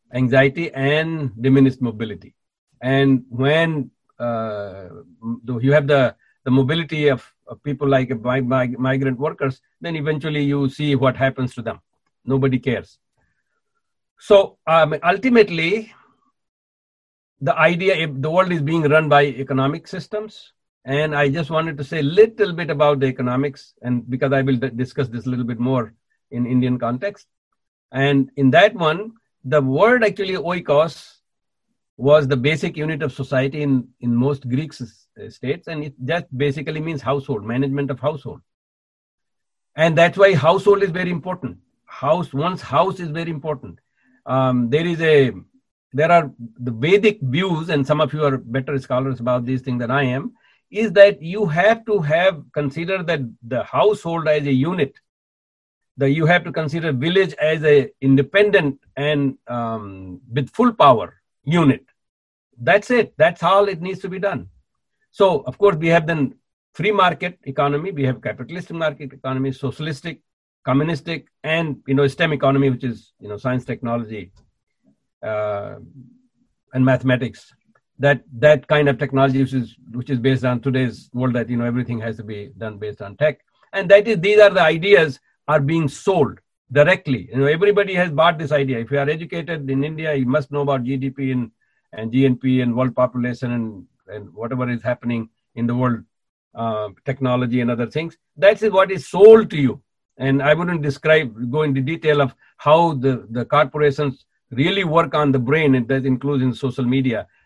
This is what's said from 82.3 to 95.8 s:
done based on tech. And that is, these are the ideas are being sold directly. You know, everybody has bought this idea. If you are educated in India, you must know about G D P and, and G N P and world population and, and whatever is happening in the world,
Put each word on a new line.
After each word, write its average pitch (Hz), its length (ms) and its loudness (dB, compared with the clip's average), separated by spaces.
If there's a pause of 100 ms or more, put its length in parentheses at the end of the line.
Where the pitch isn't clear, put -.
done 104 200 -12
based 104 220 -10
on 101 160 -16
tech. 147 240 -2 (320)
And 190 180 -4
that 202 180 8
is, 214 100 0
these 208 220 4
are 202 100 8
the 185 100 0
ideas 165 600 2 (260)
are 151 140 2
being 156 260 0
sold 165 540 -2 (320)
directly. 147 580 2
You 120 80 -6
know, 139 80 2
everybody 190 480 2
has 180 160 0
bought 160 260 2
this 151 140 -6
idea. 135 300 0
If 113 100 -8
you 139 80 0
are 139 100 -2
educated 160 640 -6
in 135 140 -2
India, 156 300 -4
you 131 120 -2
must 139 240 -2
know 143 120 -4
about 139 200 -2
G 135 140 -4
D 135 140 -4
P 135 200 -6
and, 123 220 -4 (400)
and 113 180 -10
G 131 160 4
N 127 100 2
P 127 240 0
and 120 140 0
world 123 220 -2
population 123 560 -2
and, 110 340 -8 (220)
and 98 260 -16
whatever 120 340 -6
is 120 140 -6
happening 120 460 -4 (260)
in 120 140 -4
the 120 80 -2
world, 123 260 0 (540)